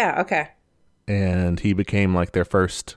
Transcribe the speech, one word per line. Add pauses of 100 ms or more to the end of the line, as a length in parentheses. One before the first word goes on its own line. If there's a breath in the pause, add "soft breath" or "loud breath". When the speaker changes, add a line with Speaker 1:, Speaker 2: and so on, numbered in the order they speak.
(140)
Speaker 1:
yeah.
Okay. (580)
Speaker 2:
And
he
became,
like,
their
first